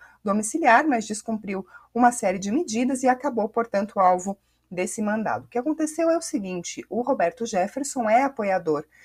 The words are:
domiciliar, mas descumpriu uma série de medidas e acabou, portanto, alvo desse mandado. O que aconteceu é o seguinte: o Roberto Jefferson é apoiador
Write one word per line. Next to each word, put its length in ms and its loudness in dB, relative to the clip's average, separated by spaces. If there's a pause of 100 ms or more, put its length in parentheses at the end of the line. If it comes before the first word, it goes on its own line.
(240)
domiciliar, 640 4
mas 200 2
descumpriu 600 -6 (260)
uma 200 4
série 260 -2
de 140 -4
medidas 500 0
e 60 4
acabou, 400 0
portanto, 500 -2
alvo 400 2 (320)
desse 320 -4
mandado. 440 -2
O 20 -20
que 100 -6
aconteceu 500 -2
é 80 2
o 60 -4
seguinte: 680 -8
o 140 -4
Roberto 420 0
Jefferson 640 -4
é 140 4
apoiador 640 -2 (180)